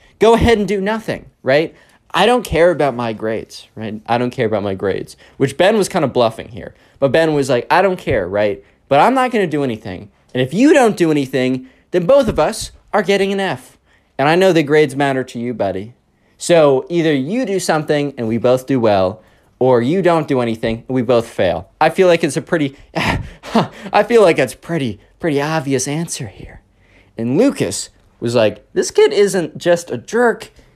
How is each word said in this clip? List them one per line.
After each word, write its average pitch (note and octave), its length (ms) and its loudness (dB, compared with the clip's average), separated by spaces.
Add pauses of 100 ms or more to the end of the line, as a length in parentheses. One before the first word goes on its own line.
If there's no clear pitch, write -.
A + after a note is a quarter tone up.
(200)
go A3+ 140 6
ahead A#3 220 4
and G#3 100 0
do G3 140 -2
nothing, G3 460 -6 (160)
right? D3 320 0 (380)
I F3 120 0
don't A#3+ 200 2
care D#3+ 260 2
about C#3+ 240 0
my A#2+ 180 -4
grades, A2 640 -8
right? G#2+ 320 -10
I A#2 100 0
don't B2 140 -2
care A#2+ 160 -2
about G#2 160 -2
my G2+ 120 -4
grades," F#2+ 440 -6 (180)
which C3+ 220 -2
Ben G3+ 180 4
was F#3+ 140 0
kinda D#3+ 180 -2
bluffing A2+ 400 -2
here. - 260 -16 (240)
But C3+ 140 0
Ben D#3+ 220 2
was C#3 160 -2
like, B2 200 0
"I E3+ 120 4
don't F#3 160 0
care, A2+ 280 -2
right? G2+ 380 -2 (240)
"But C#3 120 4
I'm G#3+ 120 4
not B3+ 200 0
gonna G#3 140 0
do D3 180 -2
anything." G#2+ 460 -8 (220)
And B2+ 80 -2
if B2+ 140 -2
you C#4 180 4
don't B3 240 4
do E3 140 2
anything, C3 560 -2 (240)
then F3 160 -2
both C4+ 200 4
of E3 120 -2
us F3 320 -2 (240)
are G#3 80 0
getting G3 300 0
an G3 80 -4
F. E3+ 360 -8 (400)
And C#3 120 0
I D#3+ 60 2
know F#3 200 4
the E3 80 2
grades D3 340 2
matter C#3 280 -2
to B2 140 -12
you, A#2+ 140 -6
buddy. G2+ 400 -6 (480)
So D3 480 4
either D#3+ 240 0
you E3 320 -2
do G3 140 -4
something D3+ 580 -2
and A2+ 120 -6
we A#2 100 -2
both B2+ 260 0
do C3+ 140 0
well, G2 440 0 (360)
or B2 240 4
you E3+ 200 0
don't E3 260 2
do C3+ 120 0
anything A2+ 460 -4
and C3 80 -6
we C3 80 0
both A2+ 240 0
fail. F2 420 -2 (120)
I D#3+ 100 4
feel F#3 160 2
like E3+ 160 4
it's D#3+ 140 -4
a C#3+ 60 -4
pretty, D3 340 -4 (100)
<laughs> - 80 -18
I - 1080 -2
feel A3+ 180 4
like E3 160 4
it's C3 160 -2
pretty, C3+ 460 -6 (180)
pretty C#3+ 240 -2
obvious C#3 460 -2
answer D3+ 400 -6
here." - 340 -20 (540)
And A#2+ 200 -2
Lucas F#3 540 0 (300)
was A#2+ 160 -2
like, G#2+ 360 0
"This C4+ 200 -4
kid G#4+ 200 4
isn't F#3 460 0
just E3+ 320 0
a B2 80 -6
jerk. A3 540 -2 (240)